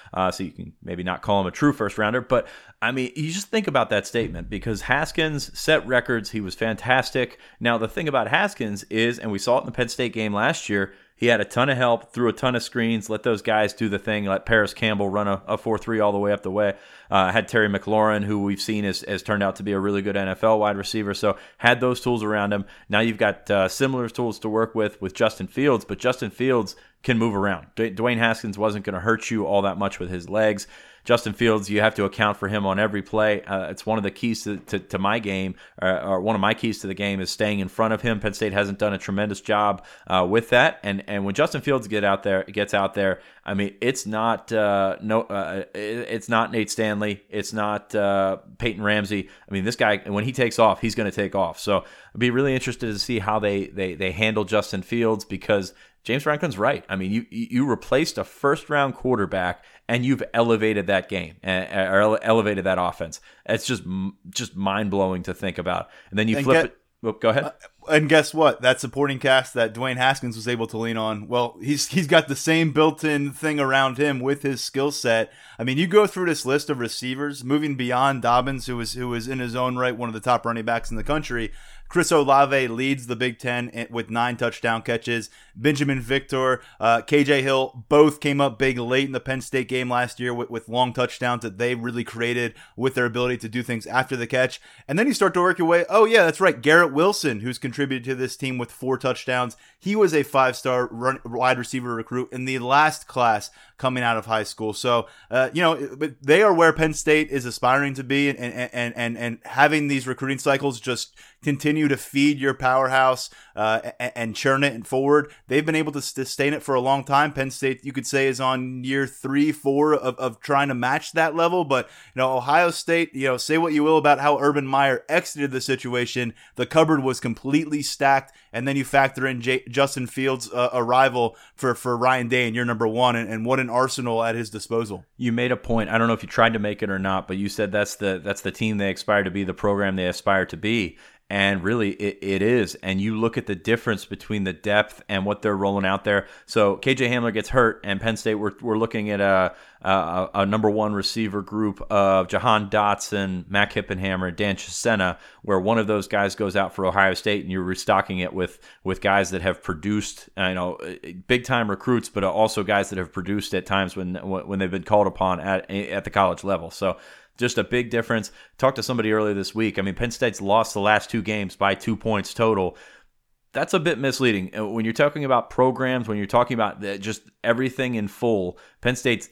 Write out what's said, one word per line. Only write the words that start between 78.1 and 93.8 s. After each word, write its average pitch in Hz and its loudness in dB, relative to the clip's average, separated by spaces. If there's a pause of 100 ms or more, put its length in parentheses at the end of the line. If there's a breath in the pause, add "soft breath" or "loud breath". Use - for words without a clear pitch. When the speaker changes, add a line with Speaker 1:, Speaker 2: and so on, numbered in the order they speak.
Speaker 2:
Dobbins, 123 0
who 123 -6
was, 117 -6
who 123 -6
was 117 -4
in 131 -6
his 120 -6
own 127 0
right 123 0
one 120 -6
of 110 -8
the 110 -8
top 120 2
running 113 -4
backs 117 -2
in 113 -6
the 107 -4
country. 123 -4 (360 soft breath)
Chris 170 2
Olave 139 6
leads 127 -2
the 120 -2
Big 123 -2
Ten 123 -4
in, 117 -8
with 117 -6
nine 117 -2
touchdown 117 -2
catches. 117 -4 (260 soft breath)
Benjamin 135 0
Victor, 131 0 (180 loud breath)
uh, 117 4
K 147 4
J 139 4
Hill, 131 -2
both 147 6
came 143 0
up 131 0
big 135 0
late 127 0
in 135 -8
the 123 -4
Penn 131 -6
State 127 -4
game 127 -4
last 123 -2
year 123 -4
with, 120 -6
with 113 -10
long 123 0
touchdowns 123 -2
that 101 -8
they 123 0
really 120 -6
created 120 -2 (220 loud breath)
with 127 0
their 123 2
ability 123 0
to 113 -12
do 120 -6
things 113 -6